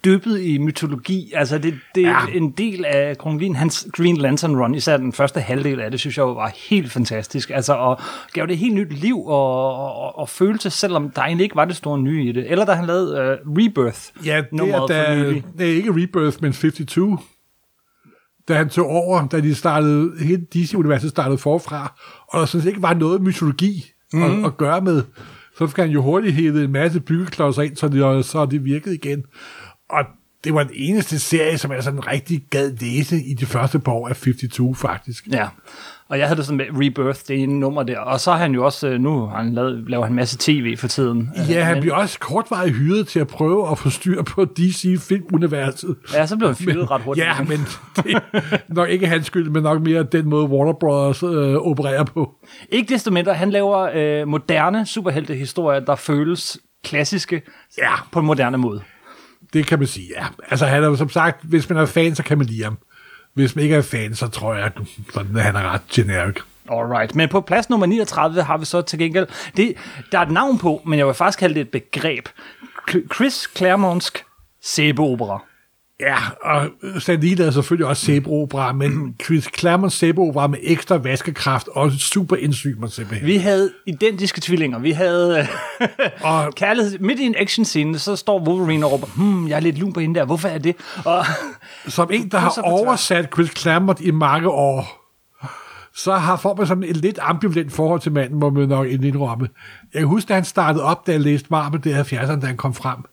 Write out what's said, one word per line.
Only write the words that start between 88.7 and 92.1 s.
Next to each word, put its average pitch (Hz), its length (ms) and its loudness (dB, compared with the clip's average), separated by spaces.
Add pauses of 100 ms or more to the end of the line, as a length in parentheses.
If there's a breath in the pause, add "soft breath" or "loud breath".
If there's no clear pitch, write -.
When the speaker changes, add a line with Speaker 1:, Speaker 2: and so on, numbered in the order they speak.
Speaker 1:
og 135 60 2
råber, 135 140 -2 (100)
"Hmm, 180 320 2
jeg 151 80 0
er 151 40 0
lidt 156 180 0
lun 185 140 -2
på 170 80 -4
hende 160 200 0
der. 147 40 2
Hvorfor 160 240 -2
er 160 100 -4
det?" 156 180 0 (280 loud breath)
Og 170 200 2 (640 loud breath)
Speaker 2:
Som 170 240 0